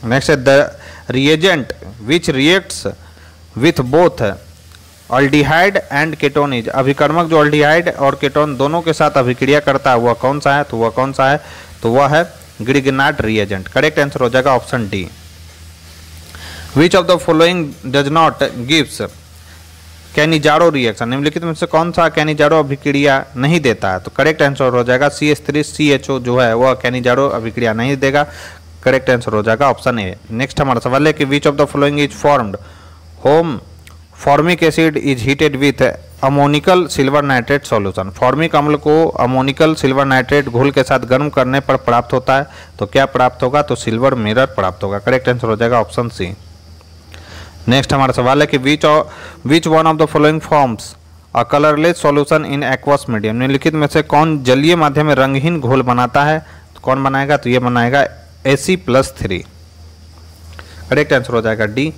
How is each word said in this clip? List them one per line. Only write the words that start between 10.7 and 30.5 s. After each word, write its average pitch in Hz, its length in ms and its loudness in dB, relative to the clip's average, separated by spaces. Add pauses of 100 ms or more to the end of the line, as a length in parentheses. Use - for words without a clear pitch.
वह 113 120 0
कौन 131 240 -4
सा 135 180 0
है? 147 80 0 (440)
तो 113 80 0
वह 135 160 4
है 151 180 2 (360)
Grignard 135 600 0
reagent। 104 460 -2
Correct 156 320 0
answer 139 200 -2
हो 127 100 2
जाएगा 131 260 2
option 117 340 -4
D। 92 180 -6 (1700)
Which 175 180 4
of 180 120 2
the 180 100 4
following 165 480 2 (260)
does 139 200 0
not 156 320 2 (280)
gives 151 300 -2 (1160)
Cannizzaro 156 540 2
reaction? 120 300 -2
निम्नलिखित 143 420 -4
में 165 100 -4
से 160 120 -6
कौन 165 260 0
सा 165 240 2
Cannizzaro 156 440 2
अभिक्रिया 139 680 0 (120)
नहीं 147 220 0
देता 110 320 -2
है? 92 80 -4
तो - 180 -14
correct 156 240 0
answer 139 280 0
हो 123 140 0
जाएगा 127 260 2
सी 147 200 -2
एच 147 180 -2
थ्री 143 160 -2
सी 151 280 -2
एच 131 180 -2
ओ 135 100 -2
जो 123 200 -2
है 117 160 2
वह 123 200 2 (100)
Cannizzaro 123 460 0
अभिक्रिया 113 420 -4
नहीं 127 240 -2
देगा। 139 280 0 (580)
Correct 131 260 0
answer 120 240 0
हो 107 100 0
जाएगा 113 260 2
option 120 300 -2
ए। 95 160 -6 (160)
Next 131 300 -4